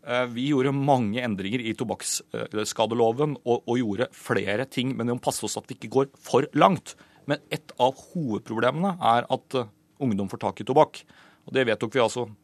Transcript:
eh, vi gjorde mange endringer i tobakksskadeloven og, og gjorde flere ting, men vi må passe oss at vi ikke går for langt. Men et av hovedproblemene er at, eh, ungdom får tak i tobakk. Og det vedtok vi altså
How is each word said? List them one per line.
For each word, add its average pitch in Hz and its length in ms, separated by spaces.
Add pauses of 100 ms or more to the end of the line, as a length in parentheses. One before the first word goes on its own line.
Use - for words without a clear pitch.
eh, 123 200
vi 123 240
gjorde 139 220
mange 131 520
endringer 104 400
i 117 80
tobakksskadeloven 113 1700
og, 120 220
og 120 140
gjorde 110 320
flere 104 540
ting, 127 300
men 117 120
vi 120 80
må 123 80
passe 135 220
oss - 100
at 117 120
vi 120 100
ikke 113 120
går 135 200 (100)
for 135 340
langt. 170 400 (320)
Men 143 140 (100)
et - 300
av 131 160 (160)
hovedproblemene 131 880
er 117 320
at, - 240
eh, 113 140 (300)
ungdom 101 280
får 110 120
tak 98 200
i 107 80
tobakk. 143 320 (460)
Og - 80
det 131 140
vedtok 110 260
vi 135 60
altså 117 260 (180)